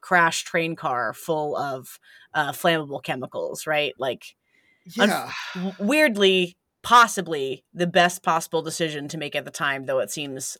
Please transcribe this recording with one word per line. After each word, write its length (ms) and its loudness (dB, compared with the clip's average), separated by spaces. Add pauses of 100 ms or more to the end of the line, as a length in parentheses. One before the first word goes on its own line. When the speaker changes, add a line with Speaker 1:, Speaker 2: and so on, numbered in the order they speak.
Speaker 1:
crash 420 2
train 320 -2
car 380 -4
full 440 -4
of, 420 -8 (340)
uh, 180 -2
flammable 520 0
chemicals, 640 -6
right? 300 0
Like, 380 -6 (640)
unf- 100 6
Speaker 2:
Yeah. 240 -2 (240)
Speaker 1:
w-, 240 -4
weirdly, 760 4 (240)
possibly 840 4 (100)
the 140 0
best 360 2
possible 380 0
decision 480 -6
to 80 -10
make 180 -8
at 100 -4
the 60 -16
time, 340 -4
though 140 0
it 120 -2
seems, 480 -8